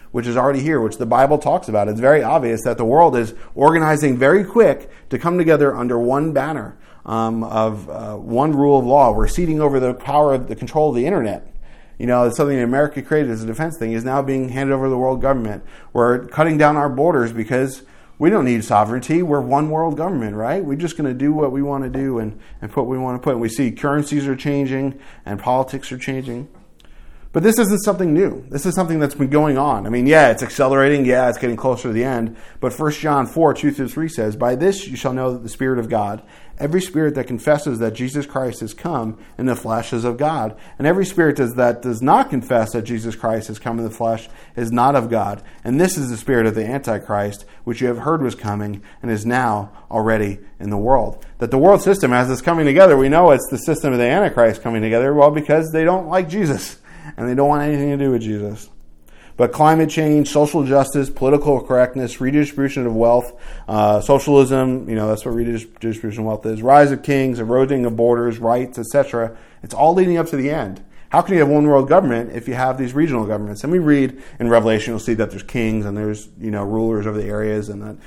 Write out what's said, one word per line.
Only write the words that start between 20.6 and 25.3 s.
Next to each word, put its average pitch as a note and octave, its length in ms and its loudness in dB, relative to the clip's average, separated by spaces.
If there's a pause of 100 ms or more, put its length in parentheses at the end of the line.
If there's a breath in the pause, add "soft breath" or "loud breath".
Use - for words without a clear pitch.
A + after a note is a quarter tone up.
We're C#3 140 -4
just D#3+ 200 -6
gonna C#3 160 -2
do C#3 180 0
what D3+ 200 0
we C3+ 100 -4
wanna C3+ 280 -4
do C3 300 -4
and, A2 200 -8 (220 soft breath)
and G#2+ 100 -10
put C#3+ 100 -2
what A#2+ 80 -4
we C3 80 -4
wanna B2+ 220 -6
put. C3+ 140 -2
And A#2 80 -4
we A#2 80 -2
see B2 220 -2
currencies C#3+ 560 -2
are C3+ 80 -2
changing C3+ 640 -4 (260 loud breath)
and G2+ 140 -8